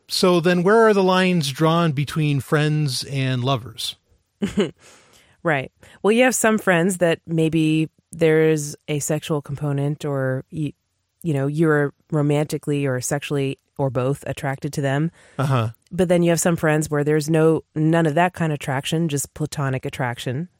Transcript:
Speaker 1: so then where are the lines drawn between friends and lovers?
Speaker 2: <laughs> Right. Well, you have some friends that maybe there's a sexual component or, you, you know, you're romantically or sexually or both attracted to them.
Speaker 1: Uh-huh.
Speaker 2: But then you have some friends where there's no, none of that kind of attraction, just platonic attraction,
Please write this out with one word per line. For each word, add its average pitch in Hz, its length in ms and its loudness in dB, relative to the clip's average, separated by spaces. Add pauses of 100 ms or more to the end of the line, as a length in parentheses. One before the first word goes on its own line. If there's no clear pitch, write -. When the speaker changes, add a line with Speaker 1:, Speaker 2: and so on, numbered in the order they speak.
Speaker 1:
so 180 320 2
then 180 200 2
where 220 260 6
are 220 60 6
the 196 100 4
lines 185 500 2
drawn 160 400 2
between 143 480 -2
friends 151 640 0
and 131 400 -4
lovers? 127 560 -6
Speaker 2:
<laughs> - 440 -12 (1000)
Right. 143 280 -2 (320)
Well, 196 80 4
you 233 120 6
have 254 120 4
some 220 220 2
friends 180 400 2
that 170 280 2
maybe 160 640 0 (220)
there's 156 640 2 (120)
a 151 120 -4
sexual 151 420 -4
component 143 640 -4
or, 135 460 -4
you, 156 240 -6 (480)
you 165 120 -2
know, 139 140 0
you're 147 460 2 (180)
romantically 147 760 0
or 127 140 -2
sexually 139 580 -4 (200)
or 139 120 -2
both 127 380 -2
attracted 139 460 -6
to 151 80 -4
them. 139 280 0 (280)
Speaker 1:
Uh-huh. 127 320 0 (220)
Speaker 2:
But 175 180 0
then 175 140 4
you 170 80 4
have 165 100 2
some 170 160 2
friends 156 320 0
where 147 160 0
there's 151 240 0
no, 160 340 4 (120)
none 160 300 2
of 147 100 0
that 175 180 2
kind 160 180 -2
of 147 40 -2
attraction, 156 520 -4
just 143 280 -4
platonic 135 500 -4
attraction, 131 640 -6 (100)